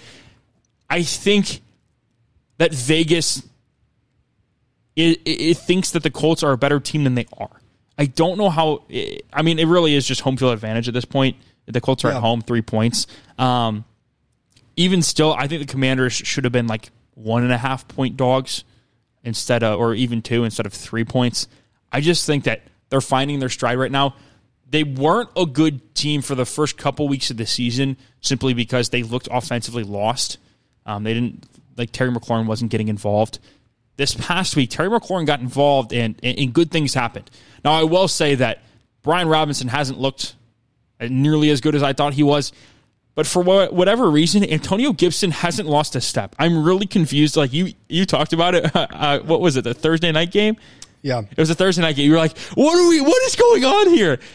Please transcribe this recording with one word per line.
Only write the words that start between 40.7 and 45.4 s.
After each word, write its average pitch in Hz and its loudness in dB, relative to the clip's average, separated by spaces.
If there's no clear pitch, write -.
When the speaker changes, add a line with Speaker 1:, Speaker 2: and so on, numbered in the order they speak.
Speaker 1:
nearly 147 2
as 143 2
good 151 0
as 143 2
I 139 0
thought 143 -2
he 147 2
was. 143 2
But - -2
for 180 0
wha-, 185 4
whatever 190 2
reason, 160 4
Antonio 202 0
Gibson 175 0
hasn't 175 -4